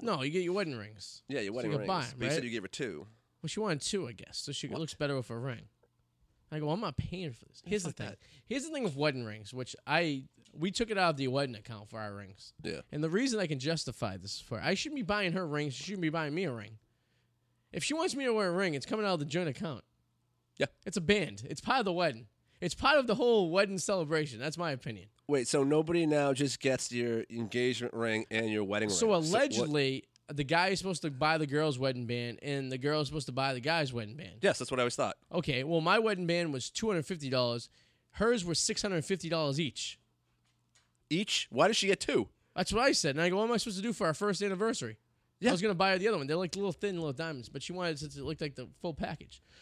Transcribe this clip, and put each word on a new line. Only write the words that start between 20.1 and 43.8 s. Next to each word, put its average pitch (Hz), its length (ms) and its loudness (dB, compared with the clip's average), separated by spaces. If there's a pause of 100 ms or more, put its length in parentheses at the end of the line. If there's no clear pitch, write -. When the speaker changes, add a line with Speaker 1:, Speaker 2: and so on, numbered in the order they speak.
Speaker 2:
Yeah. 139 80 2 (180)
Speaker 1:
It's 196 140 -6
a - 20 0
band. 147 480 2
It's - 140 -8
part 262 160 2
of 214 80 2
the 180 80 0
wedding. 139 320 0 (340)
It's 175 140 -2
part 285 240 6
of 254 80 4
the 220 80 2
whole 226 360 4
wedding 196 280 2
celebration. 151 600 0
That's 151 200 -4
my 165 140 -2
opinion. 107 340 -8 (220)
Speaker 2:
Wait, 135 200 4
so 143 160 4
nobody 160 400 4
now 147 300 4
just 131 260 0
gets 131 320 2
your 120 380 0
engagement 117 640 0
ring 113 360 0
and 110 200 2
your 107 140 2
wedding 104 260 2
Speaker 1:
So 147 160 2
Speaker 2:
ring? 180 180 6
So 160 60 0
what - 0 -
Speaker 1:
allegedly, 147 720 2 (240)
the 147 160 -2
guy 165 240 4
is 190 100 2
supposed 185 240 -4
to 160 80 -2
buy 151 280 2
the 151 80 2
girl's 147 320 2
wedding 127 280 0
band, 120 360 -4
and 139 280 -2
the 131 80 -4
girl 147 220 0
is 143 80 0
supposed 147 180 -4
to 131 60 -8
buy 135 220 0
the 123 60 -4
guy's 151 320 0
wedding 117 240 -6
band. 95 260 -12
Speaker 2:
Yes, 190 160 4
that's 123 120 -6
what 127 80 2
I 123 40 4
always 120 140 2
thought. 113 200 2 (160)
Speaker 1:
Okay, 139 320 0
well, 165 160 2
my 180 180 6
wedding 208 280 2
band 170 260 2
was 127 180 -4
two - 180 -4
hundred 170 180 0
fifty 147 240 -6
dollars. 120 380 0 (440)
Hers 220 320 2
were 170 100 -2
six - 280 0
hundred 185 220 0
fifty 170 240 -2
dollars 151 300 0
each. - 400 -4 (1120)
Speaker 2:
Each? 185 400 0
Why 143 160 6
did 220 100 4
she 196 120 2
get 185 120 4
two? 170 280 2 (280)
Speaker 1:
That's 185 160 0
what 220 100 2
I 277 100 6
said. 143 240 2
And 160 60 2
I 175 60 4
go, 180 80 2
"What 214 80 2
am 240 80 0
I 233 60 2
supposed 185 180 -4
to 190 60 -4